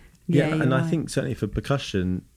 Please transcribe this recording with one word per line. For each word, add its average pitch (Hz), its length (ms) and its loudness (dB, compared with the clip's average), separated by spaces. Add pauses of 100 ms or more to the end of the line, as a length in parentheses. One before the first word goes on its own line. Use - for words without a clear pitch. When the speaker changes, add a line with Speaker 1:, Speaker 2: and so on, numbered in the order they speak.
(260)
Speaker 1:
Yeah, 147 220 4
Speaker 2:
Yeah, 156 80 -2
and 151 80 2
Speaker 1:
you're 131 100 4
Speaker 2:
I 131 80 4
Speaker 1:
right. 165 80 -4
Speaker 2:
think 165 180 0
certainly 127 260 -2
for - 120 -4
percussion, 98 800 -2 (100)